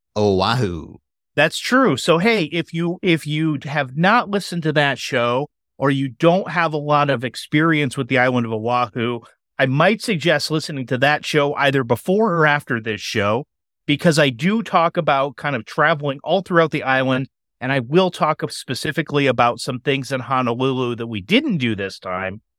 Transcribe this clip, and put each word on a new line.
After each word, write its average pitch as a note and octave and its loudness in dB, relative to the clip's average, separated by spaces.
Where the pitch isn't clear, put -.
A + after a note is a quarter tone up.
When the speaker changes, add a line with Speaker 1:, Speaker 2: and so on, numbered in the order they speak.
Speaker 1:
Oahu. G2+ 0
Speaker 2:
That's D3+ 2
true. A#3+ 4
So, D#3+ 4
hey, G#3 2
if E3 -6
you, E3+ -4
if E3 0
you D3+ 0
have C#3 -4
not G3 2
listened F3+ -4
to D#3 0
that C#3+ 0
show, B2 -2
or C3+ 2
you C3+ 0
don't E3+ 2
have D#3+ -2
a D#3 -4
lot D3 2
of B2+ -2
experience D3+ 0
with C3 -4
the C3 2
island B2 2
of A2+ -6
Oahu, A#2+ -2
I C3+ 2
might D#3+ 2
suggest D#3 0
listening D3 -6
to C3 -2
that C#3+ 2
show D3 2
either C#3 2
before F#3 0
or D#3+ 4
after D3 0
this A2 -6
show, G#2+ 0
because D3 2
I D3 4
do F3 0
talk E3+ 0
about C#3+ 0
kind C#3+ -6
of A2 -8
traveling D3 0
all F#3 0
throughout E3 0
the D#3 -4
island, C3 0
and B2+ -4
I C#3 0
will D#3+ 2
talk D#3 -2
specifically C#3+ -2
about A#2+ 2
some B2+ -6
things C3+ -4
in C3 -4
Honolulu B2+ -2
that A#2 -8
we A2+ -6
didn't G#3+ 0
do A#2+ 0
this G2 -6
time F#2+ -8